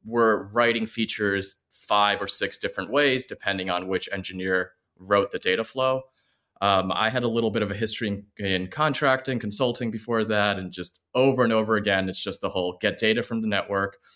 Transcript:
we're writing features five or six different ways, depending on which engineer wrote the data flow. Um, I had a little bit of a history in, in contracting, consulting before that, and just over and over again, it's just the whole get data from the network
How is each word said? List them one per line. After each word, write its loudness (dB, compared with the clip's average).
we're 2
writing 2
features -2
five 0
or -4
six -4
different -6
ways, 2
depending -4
on -2
which -4
engineer -2
wrote 2
the -6
data 0
flow. -2
Um, 2
I 0
had -2
a 0
little 2
bit 0
of -2
a -4
history -4
in, -6
in 0
contracting, 0
consulting -2
before -2
that, 2
and -8
just -12
over 6
and 4
over 4
again, 2
it's -6
just -6
the -2
whole -2
get 0
data 2
from -4
the -2
network -2